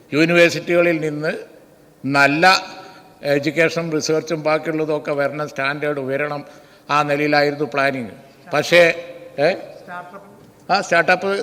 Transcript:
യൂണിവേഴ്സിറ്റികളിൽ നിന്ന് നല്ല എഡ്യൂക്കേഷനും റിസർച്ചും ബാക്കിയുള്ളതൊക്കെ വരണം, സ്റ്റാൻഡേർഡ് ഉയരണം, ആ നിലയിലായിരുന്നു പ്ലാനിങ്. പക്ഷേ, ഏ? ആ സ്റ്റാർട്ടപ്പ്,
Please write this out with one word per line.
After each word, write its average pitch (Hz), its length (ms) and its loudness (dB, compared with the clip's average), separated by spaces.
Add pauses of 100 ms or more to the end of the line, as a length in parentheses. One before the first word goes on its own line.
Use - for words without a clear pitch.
(120)
യൂണിവേഴ്സിറ്റികളിൽ 170 920 4
നിന്ന് 151 260 -4 (720)
നല്ല 143 420 4 (880)
എഡ്യൂക്കേഷനും 160 600 0
റിസർച്ചും 156 520 -2
ബാക്കിയുള്ളതൊക്കെ 156 720 -2
വരണം, 143 320 -4
സ്റ്റാൻഡേർഡ് 143 540 -4
ഉയരണം, 147 360 -4 (520)
ആ - 20 4 (140)
നിലയിലായിരുന്നു 147 640 0
പ്ലാനിങ്. 131 420 -2 (380)
പക്ഷേ, 165 280 4 (640)
ഏ? 175 40 2 (1200)
ആ 180 80 2 (100)
സ്റ്റാർട്ടപ്പ്, 180 440 2 (120)